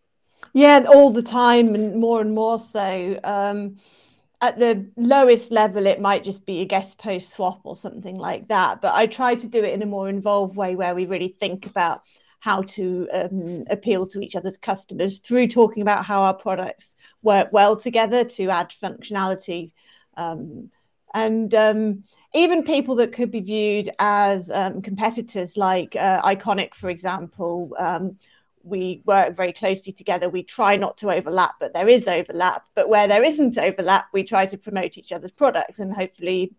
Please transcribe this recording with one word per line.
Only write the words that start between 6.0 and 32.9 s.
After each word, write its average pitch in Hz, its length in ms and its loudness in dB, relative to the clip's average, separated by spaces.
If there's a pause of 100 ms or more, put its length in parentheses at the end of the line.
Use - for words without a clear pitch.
might 196 220 0
just 196 240 -10
be 185 140 -4
a 190 40 -2
guest 190 320 -4
post 185 340 -8
swap 190 340 -6
or - 100 -14
something 190 420 -14
like - 300 -8
that. 190 340 0
But - 140 0
I 226 140 2
try 247 260 -2
to 240 140 -10
do 233 160 -4
it 196 100 -4
in 196 80 -6
a 208 40 -6
more 196 220 -6
involved 196 480 -2
way 185 200 -4
where 180 180 -2
we 180 120 -4
really 180 220 -4
think 190 380 -8
about 175 360 -2 (360)
how 196 240 -2
to, 180 500 -6
um, 180 560 -6
appeal 190 380 -2
to 196 140 -12
each 190 160 -10
other's 185 200 -8
customers 196 600 -6
through 240 300 0
talking 226 340 2
about 202 220 0
how 196 180 0
our 190 120 2
products 190 600 -8 (280)
work 196 280 4
well 208 240 6
together 226 500 0
to 202 240 -6
add 175 220 -2
functionality. 190 1000 -8 (440)
Um, 165 540 -12 (440)
and, 220 380 -2
um, 214 520 2 (280)
even 330 300 2
people 269 320 -2
that 240 180 0
could 240 200 -4
be 226 80 -6
viewed 208 580 -2
as, 202 540 0
um, 190 300 -4
competitors, 208 760 -6
like, 185 400 -2
uh, 190 260 0
Iconic, 196 520 -2
for 185 160 -10
example, 175 880 -8
um, 180 400 -4 (480)
we 185 420 -8
work 190 280 2
very 180 180 -4
closely 190 400 -6
together. 180 360 -4
We 175 140 -6
try 202 340 0
not 196 220 -4
to 208 120 -4
overlap, 180 480 0
but 143 140 -6
there 185 160 0
is 240 180 6
overlap. 175 680 -2
But - 160 0